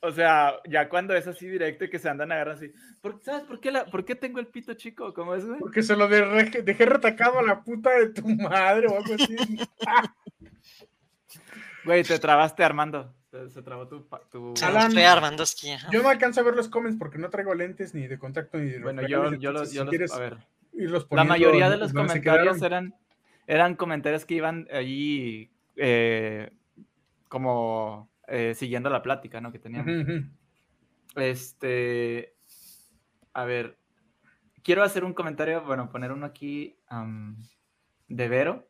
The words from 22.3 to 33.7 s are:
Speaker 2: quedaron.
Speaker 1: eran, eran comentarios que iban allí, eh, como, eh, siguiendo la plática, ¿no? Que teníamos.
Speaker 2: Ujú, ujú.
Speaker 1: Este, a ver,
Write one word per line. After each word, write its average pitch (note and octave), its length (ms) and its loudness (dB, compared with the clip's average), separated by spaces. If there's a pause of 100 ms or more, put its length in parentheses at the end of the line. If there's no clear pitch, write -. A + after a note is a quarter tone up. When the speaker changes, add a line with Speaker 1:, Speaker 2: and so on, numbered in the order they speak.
Speaker 2:
quedaron. - 20 -4
Speaker 1:
eran, F3+ 320 -4 (520)
eran E3+ 280 4
comentarios D#3 500 -4
que - 100 -6
iban D#3+ 360 -4
allí, C3 800 -4 (260)
eh, A2+ 720 0 (760)
como, A2+ 840 -4 (180)
eh, A#2 280 -2
siguiendo A#2+ 340 -6
la C3 120 -2
plática, B2+ 380 -6
¿no? A#2 120 -14
Que A#2 80 -20
teníamos. A#2+ 340 -8
Speaker 2:
Ujú, D#3 180 -4
ujú. D#3+ 120 -6 (920)
Speaker 1:
Este, B2 1200 -4 (960)
a B2+ 120 -4
ver, A#2+ 320 -6 (840)